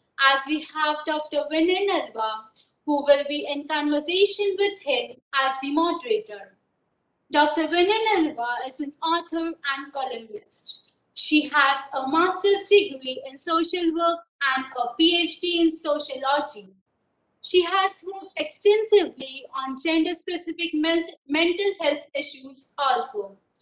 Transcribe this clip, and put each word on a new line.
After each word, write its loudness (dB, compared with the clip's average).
as 6
we -2
have 0
Doctor -2
Vinay 2
Nalwa, -4
who 0
will 6
be -4
in -6
conversation 2
with 0
him -4
as 0
the -4
moderator. -2
Doctor 4
Vinay 2
Nalwa -2
is -16
an -8
author -2
and -6
columnist. -10
She 0
has 4
a -4
master's 2
degree 2
in -18
social 0
work 0
and -4
a -4
P 2
H -6
D 0
in 4
sociology. -2
She 4
has 0
worked -14
extensively 2
on -6
gender-specific -2
men-, 2
mental 2
health 0
issues -8
also. -2